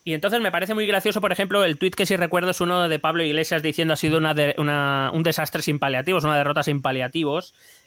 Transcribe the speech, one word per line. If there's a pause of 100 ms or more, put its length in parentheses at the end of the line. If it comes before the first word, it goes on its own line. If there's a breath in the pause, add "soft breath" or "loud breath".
Y
entonces
me
parece
muy
gracioso,
por
ejemplo,
el
tuit
que
sí
recuerdo
es
uno
de
Pablo
Iglesias
diciendo:
"Ha
sido
una
de-,
una,
un
desastre
sin
paliativos,
una
derrota
sin
paliativos, (340 soft breath)